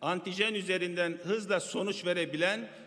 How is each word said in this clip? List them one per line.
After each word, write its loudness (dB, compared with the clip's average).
antijen 0
üzerinden 0
hızla 2
sonuç -2
verebilen, 2